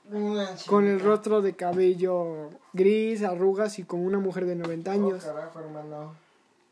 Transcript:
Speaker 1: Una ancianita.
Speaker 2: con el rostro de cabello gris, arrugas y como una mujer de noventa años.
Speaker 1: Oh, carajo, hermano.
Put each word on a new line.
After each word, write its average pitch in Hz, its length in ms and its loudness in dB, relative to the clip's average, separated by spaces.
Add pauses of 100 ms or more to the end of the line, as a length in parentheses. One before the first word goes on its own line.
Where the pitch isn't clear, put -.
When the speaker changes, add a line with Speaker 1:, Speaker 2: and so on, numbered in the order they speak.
(100)
Speaker 1:
Una 208 300 -2
ancianita. 185 260 -8
Speaker 2:
con 202 200 4
el 196 140 2
rostro 208 420 2
de 190 120 0
cabello 175 960 0 (220)
gris, 214 500 4
arrugas 196 560 0
y 180 60 -10
como 175 200 -4
una 196 140 0
mujer 185 280 -2
de 180 100 -2
noventa 170 360 -4
años. 196 320 0
Speaker 1:
Oh, 156 100 -8
carajo, 160 260 -12
hermano. 151 640 -12 (480)